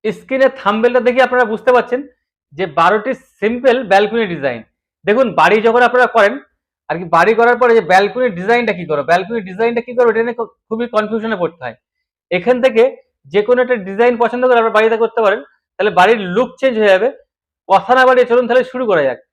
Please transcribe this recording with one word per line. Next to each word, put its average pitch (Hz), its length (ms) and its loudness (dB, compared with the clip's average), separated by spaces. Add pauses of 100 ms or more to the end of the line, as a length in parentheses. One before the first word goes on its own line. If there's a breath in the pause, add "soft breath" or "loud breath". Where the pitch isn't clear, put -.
স্ক্রিনে 262 440 -2 (120)
থাম্বনেলটা 226 400 0
দেখে 247 260 2
আপনারা 247 180 0
বুঝতে 220 280 -2
পারছেন 247 280 0 (520)
যে 160 140 -6
বারোটি 190 460 0 (280)
সিম্পল 240 360 0 (140)
ব্যালকনি 214 360 2
ডিজাইন। 135 340 -6 (440)
দেখুন, 226 300 2
বাড়ি 170 220 4 (100)
যখন 233 160 2
আপনারা 247 240 2
করেন, 226 280 2 (540)
আর 156 100 -6
কি, 185 60 -10
বাড়ি 170 300 2
করার 233 240 2
পরে 240 160 2
যে 220 160 2
ব্যালকনি 202 360 2 (120)
ডিজাইনটা 220 340 -2
কি 175 140 -8
করো, 147 240 -4
ব্যালকনি 190 300 0
ডিজাইনটা 226 460 -4
কি 247 80 -14
করো, 240 160 2
এটা 226 120 -2
নিয়ে 233 160 -6
খু-, 220 160 -10 (140)
খুবই 226 260 -6
কনফিউশনে 214 480 -4
পড়তে - 220 -6
হয়। 117 120 -12 (540)
এখান 180 340 0
থেকে 226 180 2 (500)
যে 202 100 2
কোনো 247 200 0
একটা 247 140 -2 (120)
ডিজাইন 233 340 0
পছন্দ 240 220 -2
করে 247 160 2
আপনারা 214 160 -2
বাড়িতে 220 260 2
করতে 226 220 -2
পারেন, 208 160 0 (340)
তাহলে 202 240 -2
বাড়ির 208 220 4 (140)
লুক 240 140 0 (120)
চেঞ্জ 262 200 0
হয়ে 202 140 4
যাবে। 202 140 0 (600)
কথা 196 260 2
না 262 140 4
বাড়িয়ে 247 220 4
চলুন 247 180 2
তাহলে 247 240 2
শুরু 254 180 -6
করা 160 180 2
যাক। 120 100 -4 (140)